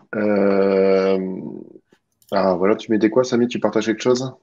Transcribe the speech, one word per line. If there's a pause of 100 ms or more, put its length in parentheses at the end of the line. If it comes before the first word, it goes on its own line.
(160)
euh, (1120)
ah,
voilà,
tu
mettais
quoi,
Samy ?
Tu
partages
quelque
chose ?